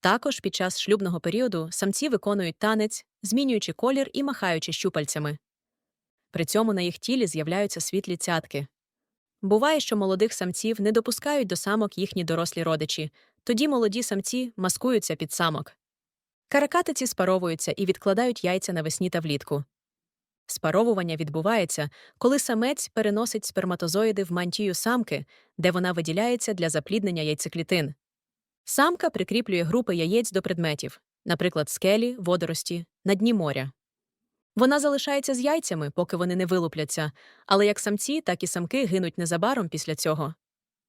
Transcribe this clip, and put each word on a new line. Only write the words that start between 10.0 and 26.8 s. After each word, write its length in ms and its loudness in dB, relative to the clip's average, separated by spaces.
самців 480 -2
не 100 2
допускають 560 0
до 80 -2
самок 420 -2
їхні 260 -2
дорослі 400 -2
родичі, 480 -2
тоді 240 2
молоді 360 2
самці 540 -4
маскуються 580 0
під 160 -8
самок. 460 -2
Каракатиці 600 2
спаровуються 640 0
і 140 -2
відкладають 580 0
яйця 300 0
навесні 360 -2
та 100 0
влітку. 440 -2
Спаровування 680 0
відбувається, 720 0
коли 220 4
самець 480 -2
переносить 580 -2
сперматозоїди 760 0
в 80 -4
мантію 420 -2
самки, 520 -2
де 140 4
вона 200 0
виділяється 600 0
для 160 0
запліднення 520 -2